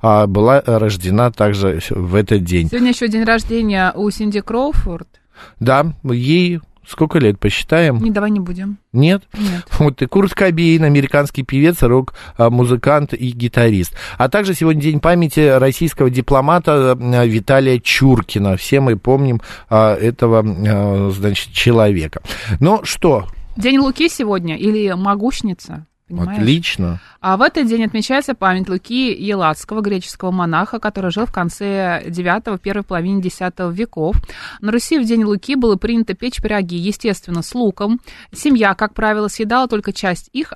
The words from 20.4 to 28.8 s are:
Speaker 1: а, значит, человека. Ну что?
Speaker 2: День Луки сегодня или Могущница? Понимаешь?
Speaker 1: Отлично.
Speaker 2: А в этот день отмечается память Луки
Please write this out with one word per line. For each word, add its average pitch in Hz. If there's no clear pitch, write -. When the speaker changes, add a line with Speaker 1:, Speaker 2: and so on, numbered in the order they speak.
Speaker 1:
а, 101
значит, 98
человека. 104
Ну 190
что? 135
Speaker 2:
День 254
Луки 277
сегодня 190
или 208
Могущница? 196
Понимаешь? 104
Speaker 1:
Отлично. 104
Speaker 2:
А 190
в 220
этот 302
день 226
отмечается 262
память 185
Луки 233